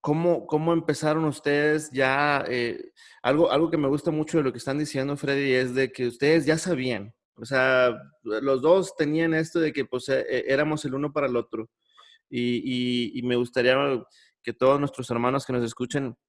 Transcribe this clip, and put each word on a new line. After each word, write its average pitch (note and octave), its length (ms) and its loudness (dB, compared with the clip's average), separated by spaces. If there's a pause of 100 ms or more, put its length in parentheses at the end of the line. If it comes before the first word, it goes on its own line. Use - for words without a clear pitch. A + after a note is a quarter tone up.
¿cómo, D#3+ 440 0
cómo D#3 280 0
empezaron D#3 520 0
ustedes D3+ 640 0
ya? C3+ 560 2
Eh, A#2+ 440 -4 (320)
algo, D#3 280 4
algo D#3+ 200 2
que E3 60 0
me D3 100 0
gusta D3 240 0
mucho D3+ 260 -2
de D3+ 60 2
lo C3 80 0
que B2 80 -12
están C3+ 180 -4
diciendo, C#3+ 400 -4
Freddy, C#3 360 0
es B2+ 200 2
de C3 180 0
que B2+ 160 -4
ustedes C#3+ 380 2
ya D#3 120 2
sabían. B2+ 560 -4 (220)
O - 100 -16
sea, B2+ 500 4 (280)
los B2 380 0
dos E3+ 340 4
tenían D#3+ 380 0
esto D#3+ 260 -2
de D#3 120 0
que, C#3 140 -4
pues, B2 240 -8
eh, C3 180 0
eh, B2+ 200 -2
éramos C#3+ 380 0
el C3 100 -4
uno C#3+ 180 -4
para C#3+ 140 0
el B2 80 -2
otro. A2+ 340 -4 (600)
Y, A#2+ 360 -2
y, B2 540 -2
y B2 40 -6
me B2 120 0
gustaría B2 420 2 (680)
que A#2+ 100 -8
todos C3+ 260 4
nuestros C#3 320 -6
hermanos B2 340 0
que C3 80 -4
nos B2 100 0
escuchen B2 540 -6 (120)